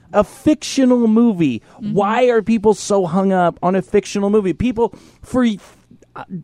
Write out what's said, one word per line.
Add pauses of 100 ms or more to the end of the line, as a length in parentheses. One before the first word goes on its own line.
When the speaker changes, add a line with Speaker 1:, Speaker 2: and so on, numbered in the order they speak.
(120)
Speaker 1:
A
fictional
movie.
Speaker 2:
Mm-hmm.
Speaker 1:
Why
are
people
so
hung
up
on
a
fictional
movie?
People, (320)
for, (680)
uh, (200)